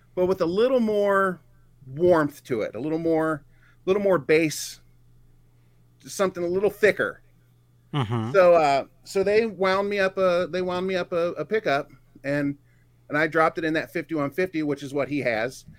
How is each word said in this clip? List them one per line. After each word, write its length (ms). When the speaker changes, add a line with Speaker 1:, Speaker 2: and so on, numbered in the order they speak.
Speaker 1:
but 120
with 160
a 40
little 340
more 600
warmth 580
to 180
it, 120
a 60
little 180
more, 440
little 160
more 160
bass, 640
something 400
a 40
little 220
thicker." 520
Speaker 2:
Mm-hmm. 380
Speaker 1:
So, 220
uh, 300
so 200
they 220
wound 420
me 120
up 180
a, 320
they 100
wound 260
me 100
up 160
a, 200
a 140
pickup, 440
and, 320
and 80
I 100
dropped 300
it 80
in 80
that 180
fifty-one 420
fifty, 300
which 200
is 100
what 160
he 120
has. 440